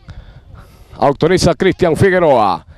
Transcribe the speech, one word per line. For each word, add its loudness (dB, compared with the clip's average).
Autoriza 0
Cristian -2
Figueroa. 0